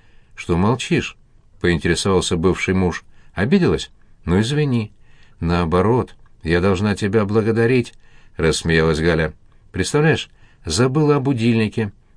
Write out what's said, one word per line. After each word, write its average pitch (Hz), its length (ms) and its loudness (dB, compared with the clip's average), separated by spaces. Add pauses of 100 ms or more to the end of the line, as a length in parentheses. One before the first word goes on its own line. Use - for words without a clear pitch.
(340)
«Что - 220 -4
молчишь?» — 123 600 -2 (440)
поинтересовался 87 760 0
бывший 90 380 0
муж. 92 300 -2 (280)
«Обиделась? 127 600 0 (320)
Ну, 87 160 2
извини». 123 520 -2 (480)
«Наоборот, 87 760 0 (280)
я 85 180 0
должна 98 340 0
тебя 104 300 0
благодарить», — 113 720 0 (420)
рассмеялась 80 640 0
Галя. 80 340 0 (380)
«Представляешь, 147 580 0 (340)
забыла 131 520 2
о 135 40 -2
будильнике. 113 720 0 (240)